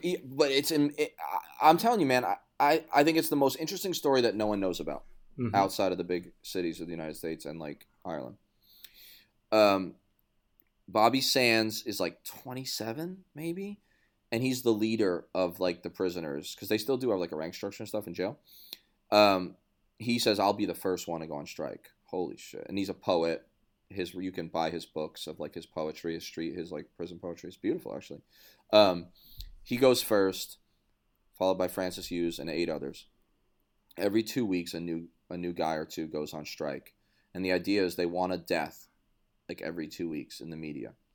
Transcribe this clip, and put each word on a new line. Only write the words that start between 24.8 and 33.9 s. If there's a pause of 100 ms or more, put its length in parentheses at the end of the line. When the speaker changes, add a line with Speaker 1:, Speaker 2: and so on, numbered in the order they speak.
Speaker 1:
books
of,
like,
his
poetry,
his
street,
his,
like,
prison
poetry.
It's
beautiful,
actually. (500)
Um, (560)
he
goes
first, (760)
followed
by
Francis
Hughes
and
eight
others. (880)